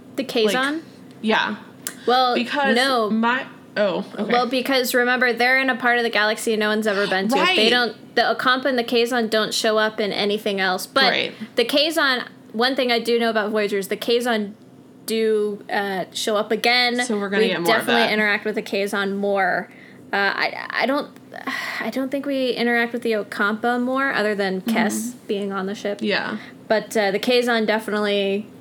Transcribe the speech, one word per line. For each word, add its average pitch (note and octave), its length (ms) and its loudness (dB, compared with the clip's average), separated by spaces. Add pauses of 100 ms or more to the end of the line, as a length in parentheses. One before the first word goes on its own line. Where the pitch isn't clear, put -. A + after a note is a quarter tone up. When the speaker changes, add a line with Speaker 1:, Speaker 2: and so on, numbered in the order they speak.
(160)
Speaker 1:
The C4+ 60 -4
Speaker 2:
like, - 100 -8
Speaker 1:
Kazon? B3+ 480 0 (400)
Speaker 2:
yeah. G#3 360 0 (500)
Speaker 1:
Well, B3 280 4
Speaker 2:
Because C4 420 0
Speaker 1:
no. B3 340 2
Speaker 2:
my, A#3 360 0 (300)
oh, F#3+ 280 0 (140)
okay. G#3 140 -2
Speaker 1:
Well, B3 140 2
because C4 480 0
remember, B3 400 2
they're B3 240 2
in C4+ 120 2
a B3 60 0
part A#3+ 220 2
of A#3 60 0
the A#3 60 0
galaxy G#3+ 460 0
no G#3+ 120 2
one's G#3+ 180 0
ever G3+ 200 2
been G3 220 0
to. B3 60 2
They C#4 60 4
Speaker 2:
Right. D#4+ 300 4
Speaker 1:
don't, A#3+ 440 -2
the A#3 80 4
Ocampa B3+ 440 0
and C4 120 2
the A#3 60 0
Kazon A#3+ 440 0
don't G#3+ 240 0
show A3 260 2
up G#3+ 220 0
in G3+ 120 0
anything G3+ 480 -2
else. F#3 260 0
But C4 240 4
Speaker 2:
Right. C3 240 -2 (220)
Speaker 1:
the A#3 80 2
Kazon, C#4+ 600 0 (280)
one B3 240 0
thing B3 160 0
I A#3 60 2
do A#3 200 0
know A#3 120 2
about G#3+ 200 0
Voyager G3+ 280 0
is F#3+ 100 -4
the G#3+ 80 -2
Kazon A#3 560 0 (540)
do, G#3+ 560 0 (100)
uh, G3 400 -2
show - 240 -2
up G#3 160 -2
again. A#3+ 520 2
Speaker 2:
So A3+ 140 -2
we're G3+ 120 -4
gonna G3 140 2
Speaker 1:
We F#3+ 40 2
Speaker 2:
get F3 140 0
more A3 120 4
of A3 60 2
Speaker 1:
definitely A#3 220 2
Speaker 2:
that. A3 100 2
Speaker 1:
interact G#3+ 320 0
with G#3+ 100 -4
the G#3+ 80 -4
Kazon G3+ 540 -2
more. G3 540 0 (420)
Uh, - 40 -2 (200)
I, - 340 -4
I - 160 0
don't, C#4 220 -2 (720)
I A3+ 100 -4
don't C4 200 -4
think C#4 160 -4
we C4+ 240 0
interact A#3 420 0
with A#3+ 100 -6
the A3+ 100 0
Ocampa G#3+ 680 0
more, C4 300 0
other G#3 220 0
than F#3+ 260 -2
Speaker 2:
Mm-hmm. A3 160 -2
Speaker 1:
Kes A3 380 -2 (120)
being G3+ 260 -4
on G3 140 -4
the G3 80 -6
ship. G#3 280 -6
Speaker 2:
Yeah. G3+ 340 -2 (320)
Speaker 1:
But, G#3+ 280 0
uh, G3+ 140 2
the G3 80 0
Kazon A#3+ 480 2
definitely G#3 800 0 (140)